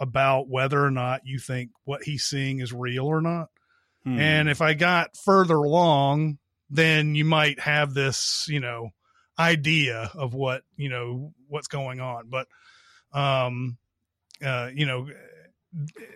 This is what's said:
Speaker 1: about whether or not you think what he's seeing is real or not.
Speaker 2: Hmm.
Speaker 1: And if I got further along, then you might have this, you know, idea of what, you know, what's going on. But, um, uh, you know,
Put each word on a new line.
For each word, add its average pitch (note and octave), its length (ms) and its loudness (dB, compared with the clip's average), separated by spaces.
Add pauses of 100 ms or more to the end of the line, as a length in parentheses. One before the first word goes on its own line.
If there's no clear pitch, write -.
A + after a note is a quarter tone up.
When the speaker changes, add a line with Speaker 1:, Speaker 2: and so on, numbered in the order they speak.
Speaker 1:
about C3+ 480 0
whether C3+ 340 0
or C#3 80 2
not B2+ 360 -4
you C3 120 -8
think B2 320 -8 (140)
what C#3+ 200 -8
he's D3 200 -6
seeing C3+ 360 -4
is B2 120 -8
real B2 340 -6
or D#3+ 140 0
not. E3 300 -4 (540)
Speaker 2:
Hmm. C3 160 0
Speaker 1:
And D3+ 280 4
if C#3+ 120 0
I D#3+ 140 4
got F3 420 2
further F#3+ 400 4
along, D3 840 4 (320)
then D3+ 460 4
you D3+ 80 4
might D3+ 340 4
have D3 340 0
this, C3+ 560 -2
you D3 120 -2
know, A#2 300 -8 (480)
idea D3+ 760 2
of C3+ 180 -6
what, C3 300 -4 (140)
you C#3+ 120 -6
know, B2+ 440 -8 (160)
what's D3 180 -10
going C3 340 -8
on. A#2+ 300 -10
But, C3 160 -6 (680)
um, B2+ 680 -2 (680)
uh, B2+ 280 -4
you D3 140 -2
know, C3 220 -4 (1080)